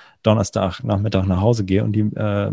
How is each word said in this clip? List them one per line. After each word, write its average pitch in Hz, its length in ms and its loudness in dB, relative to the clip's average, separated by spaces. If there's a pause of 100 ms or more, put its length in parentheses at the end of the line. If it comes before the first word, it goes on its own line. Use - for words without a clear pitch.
(240)
Donnerstag 104 600 0
Nachmittag 101 420 0
nach 92 160 0
Hause 110 240 2
gehe 95 180 2
und 110 100 -2
die, 107 80 0
äh, 101 520 -2